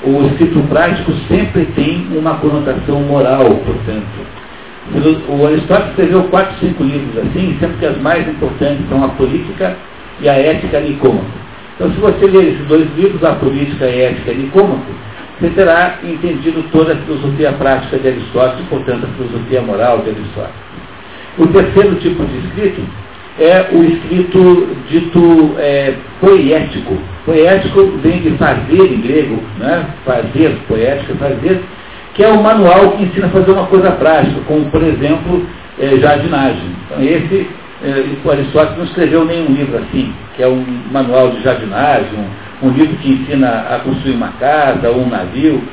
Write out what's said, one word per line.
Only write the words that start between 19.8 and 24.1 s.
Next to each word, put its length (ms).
de 100
Aristóteles. 460
O 80
terceiro 480
tipo 300
de 200
escrito 360
é 320
o 120
escrito 840